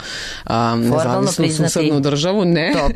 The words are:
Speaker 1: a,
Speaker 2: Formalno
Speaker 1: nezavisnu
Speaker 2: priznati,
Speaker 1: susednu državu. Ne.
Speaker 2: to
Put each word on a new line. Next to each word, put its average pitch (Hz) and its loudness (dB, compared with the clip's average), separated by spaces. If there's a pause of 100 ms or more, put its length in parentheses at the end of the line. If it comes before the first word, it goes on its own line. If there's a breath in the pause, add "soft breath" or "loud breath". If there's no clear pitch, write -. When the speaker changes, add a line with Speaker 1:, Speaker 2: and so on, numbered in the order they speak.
(460 loud breath)
Speaker 1:
a, 113 0
Speaker 2:
Formalno 117 2 (320)
Speaker 1:
nezavisnu 175 0
Speaker 2:
priznati, 160 0
Speaker 1:
susednu 156 2
državu. 151 0
Ne. 170 2
Speaker 2:
to 143 2